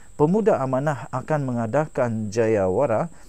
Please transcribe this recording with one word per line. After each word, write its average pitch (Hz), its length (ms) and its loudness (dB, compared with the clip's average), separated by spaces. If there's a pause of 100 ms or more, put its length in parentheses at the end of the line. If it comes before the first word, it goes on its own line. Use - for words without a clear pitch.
(140)
Pemuda 180 480 4
Amanah 131 480 -2
akan 143 360 -2
mengadakan 120 840 -2
jayawara 110 800 2 (200)